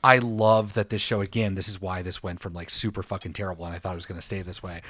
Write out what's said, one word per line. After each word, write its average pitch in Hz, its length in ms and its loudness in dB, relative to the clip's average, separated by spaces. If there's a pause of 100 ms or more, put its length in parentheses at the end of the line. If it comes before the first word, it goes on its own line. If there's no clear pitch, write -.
I 131 140 10
love 110 560 4
that 104 160 0
this 104 100 -2
show, 104 220 0
again, 101 320 0
this 95 160 0
is 95 100 -6
why 92 220 -4
this 90 220 -6
went 90 160 -6
from, 87 140 -10
like, 85 180 -8
super 101 320 -2
fucking 92 300 -6
terrible, 90 320 -6
and 85 100 -8
I - 20 -8
thought 90 140 -6
it 87 40 -6
was 85 120 -10
gonna 82 120 -10
stay 95 220 -6
this 90 220 -10
way, 87 260 -10